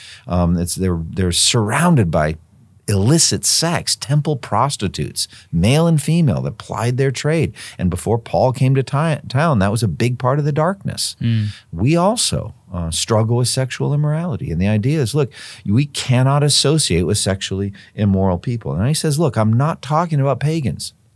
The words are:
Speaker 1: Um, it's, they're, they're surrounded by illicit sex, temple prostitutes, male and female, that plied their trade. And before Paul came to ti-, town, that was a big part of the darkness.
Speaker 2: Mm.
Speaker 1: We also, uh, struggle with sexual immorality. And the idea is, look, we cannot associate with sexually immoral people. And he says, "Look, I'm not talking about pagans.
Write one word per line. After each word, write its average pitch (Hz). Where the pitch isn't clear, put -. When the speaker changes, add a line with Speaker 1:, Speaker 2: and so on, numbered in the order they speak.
Speaker 1:
Um, 87
it's, 87
they're, 90
they're 90
surrounded 120
by 78
illicit 107
sex, -
temple 151
prostitutes, 107
male 120
and 160
female, 151
that 67
plied 120
their 135
trade. 147
And 90
before 98
Paul 113
came 131
to 135
ti-, 147
town, 143
that 98
was 113
a 117
big 120
part 127
of 143
the 151
darkness. 160
Speaker 2:
Mm. 113
Speaker 1:
We 120
also, 185
uh, 85
struggle 110
with 123
sexual 131
immorality. 147
And 80
the 95
idea 123
is, 110
look, 147
we 117
cannot 135
associate 139
with 95
sexually 98
immoral 95
people. 117
And 95
he 156
says, 151
"Look, 151
I'm 110
not 143
talking 156
about 135
pagans. 147